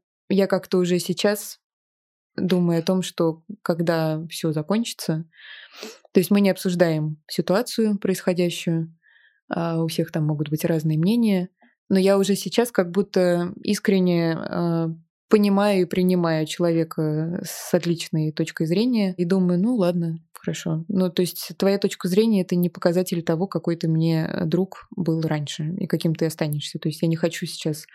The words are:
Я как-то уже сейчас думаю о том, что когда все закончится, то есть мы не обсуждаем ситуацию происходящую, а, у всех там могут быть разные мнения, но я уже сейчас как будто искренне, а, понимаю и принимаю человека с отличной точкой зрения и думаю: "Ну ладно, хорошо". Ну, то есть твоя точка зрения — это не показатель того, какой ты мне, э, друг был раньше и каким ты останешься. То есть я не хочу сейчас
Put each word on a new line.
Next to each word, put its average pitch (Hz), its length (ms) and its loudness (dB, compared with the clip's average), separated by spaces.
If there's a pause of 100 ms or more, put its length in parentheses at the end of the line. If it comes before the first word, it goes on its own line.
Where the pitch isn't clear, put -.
(280)
Я 196 180 4
как-то 190 320 0
уже 180 200 2
сейчас - 600 -2 (800)
думаю 175 440 2
о - 20 -12
том, 185 200 0
что 165 400 -2 (200)
когда 165 680 0
все 160 220 -4
закончится, 160 720 -4 (840)
то 190 80 6
есть 170 100 -2
мы 202 120 6
не 190 80 4
обсуждаем 165 680 0 (100)
ситуацию 214 720 0
происходящую, 175 960 -2 (540)
а, 165 360 -2
у 160 40 -2
всех 160 240 -4
там 156 140 0
могут 151 240 -2
быть 156 140 -2
разные 156 340 0
мнения, 196 520 2 (400)
но 190 80 4
я 196 200 4
уже 196 180 2
сейчас 233 360 -2
как 175 200 0
будто 180 680 0
искренне, 180 720 2
а, 165 560 -2 (400)
понимаю 202 520 4
и 175 40 2
принимаю 175 600 2
человека 160 960 -2
с - 300 -6
отличной 160 580 -2
точкой 160 340 -4
зрения 202 520 0
и 180 80 0
думаю: 180 340 2
"Ну 247 160 0
ладно, 175 420 0 (160)
хорошо". 165 540 -6
Ну, 185 220 0
то 180 120 0
есть - 360 -6
твоя 196 200 2
точка 190 300 -4
зрения — 208 340 4
это 185 140 -2
не 175 140 2
показатель 175 520 0
того, 165 260 0
какой 170 280 -2
ты 165 120 -4
мне, 160 400 2
э, - 180 -4
друг 180 500 -2
был 160 260 -2
раньше 156 560 -4
и - 100 -4
каким 165 280 0
ты 165 100 0
останешься. 147 540 -4
То 165 80 -2
есть - 140 -4
я 170 60 2
не 165 80 2
хочу 170 300 -2
сейчас - 480 -6